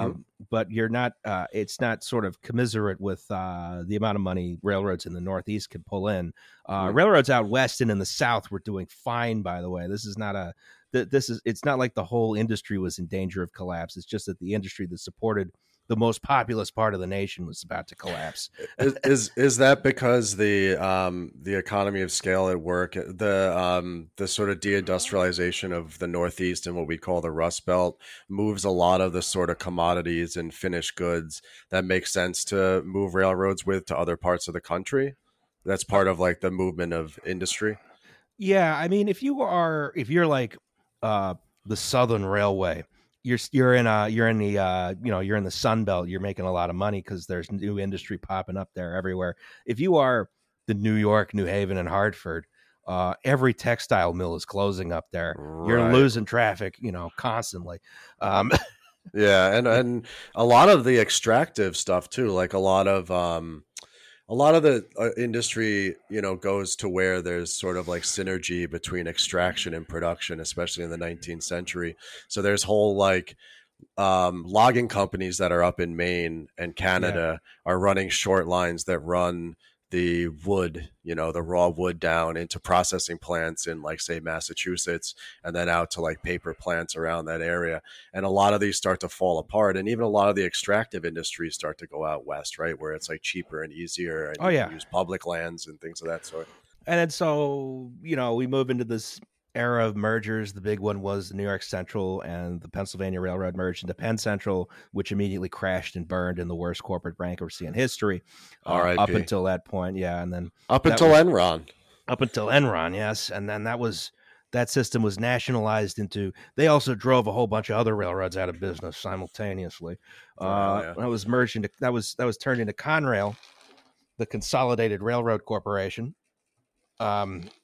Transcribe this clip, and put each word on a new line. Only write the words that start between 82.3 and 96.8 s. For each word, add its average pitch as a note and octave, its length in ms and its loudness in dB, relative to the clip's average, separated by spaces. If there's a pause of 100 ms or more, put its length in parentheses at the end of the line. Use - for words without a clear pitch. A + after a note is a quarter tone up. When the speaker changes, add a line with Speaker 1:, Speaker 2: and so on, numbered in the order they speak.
Speaker 1:
into E2+ 220 -6
processing F2+ 580 0
plants E2 480 -4
in, E2 160 -6
like, D#2 200 -8
say, E2 180 -6
Massachusetts, E2+ 960 -6 (300)
and E2+ 100 -6
then F2 140 -2
out E2+ 240 0
to, - 80 -8
like, D#2+ 200 -2
paper F2 320 -6
plants E2+ 440 -4
around E2 300 -4
that E2 140 -4
area. E2 400 -2 (320)
And F#2+ 120 -4
a G2 60 0
lot G2 240 6
of G2+ 60 2
these G2+ 160 0
start F#2 240 0
to F2+ 80 -6
fall F2+ 300 -2
apart. G2 380 0
And F#2+ 120 -4
even A2+ 140 -2
a A#2 60 0
lot G#2 220 4
of G2+ 40 4
the F#2+ 100 0
extractive G2+ 600 -2
industries E2 500 -8
start D#2 240 -8
to E2+ 80 -18
go D2+ 180 -8
out D2+ 220 -4
west, D2 320 -10
right? E2 180 -4
Where D#2 160 -8
it's, D#2 160 -10
like, D#2 140 -10
cheaper D#2 400 -8
and D#2+ 100 -12
easier, E2 540 -6
and D2+ 140 -8
Speaker 2:
Oh, F3+ 80 -2
Speaker 1:
you F3 80 2
Speaker 2:
yeah. B2 80 0
Speaker 1:
can D#2+ 100 -10
use D#2+ 160 -16
public F#2 360 -4
lands E2+ 420 -8
and D#2 120 -4
things E2 220 -12
of E2 60 -8
that E2 180 -6
sort. D#2+ 220 -10 (400)